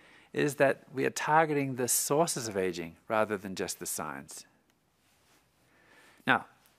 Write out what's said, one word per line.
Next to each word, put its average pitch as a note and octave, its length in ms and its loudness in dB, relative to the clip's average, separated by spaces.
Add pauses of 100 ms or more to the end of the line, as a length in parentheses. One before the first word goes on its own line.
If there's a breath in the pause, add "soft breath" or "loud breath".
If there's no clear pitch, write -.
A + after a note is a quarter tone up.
(320 soft breath)
is C#3+ 240 0
that - 360 4
we C3 120 -2
are C3 60 2
targeting D3+ 680 2
the B2 120 -2
sources D3 580 0
of G2+ 100 -4
aging F2 400 -2 (120)
rather G#2+ 280 2
than F#2+ 180 -8
just F2+ 240 -6
the F2 80 -10
signs. D2 580 -8 (1800 soft breath)
Now, A#2 180 4 (340)